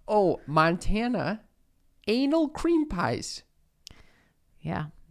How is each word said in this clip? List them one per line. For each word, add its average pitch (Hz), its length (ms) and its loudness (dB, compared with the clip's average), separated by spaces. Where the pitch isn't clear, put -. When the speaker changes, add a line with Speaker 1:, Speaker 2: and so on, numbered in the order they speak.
Speaker 1:
Oh, 202 380 2
Montana, 180 960 0
anal 277 420 2
cream 311 380 0
pies. 151 560 -4
Speaker 2:
Yeah, 156 240 -6